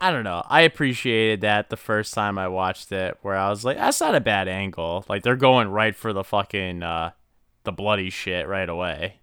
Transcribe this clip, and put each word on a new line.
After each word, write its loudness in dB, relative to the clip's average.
I 2
don't -2
know. -2
I 6
appreciated 2
that 2
the -8
first -2
time -2
I -2
watched -4
it, -4
where -2
I 0
was -4
like, 0
"That's 0
not 4
a 4
bad 2
angle." -4
Like, -4
they're 2
going 6
right 0
for -6
the -4
fucking, -2
uh, -4
the -6
bloody -2
shit -4
right -4
away. -4